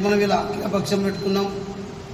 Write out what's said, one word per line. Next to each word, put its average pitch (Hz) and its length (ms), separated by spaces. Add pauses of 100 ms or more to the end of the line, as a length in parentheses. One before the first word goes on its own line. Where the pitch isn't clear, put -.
మనం 208 220
ఇలా 190 100
అఖిలపక్షం 196 680
పెట్టుకున్నాం, 196 400 (680)